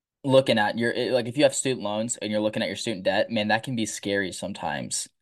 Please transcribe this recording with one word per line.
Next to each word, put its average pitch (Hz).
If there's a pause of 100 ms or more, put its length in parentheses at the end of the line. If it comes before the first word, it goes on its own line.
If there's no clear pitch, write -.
(240)
looking 131
at 107
your, 120
i-, 110
like, 123
if 120
you 147
have 135
student 123
loans 107
and 107
you're 107
looking 107
at 104
your 101
student 101
debt, 98
man, 107
that 110
can 131
be 110
scary 101
sometimes, 80 (140)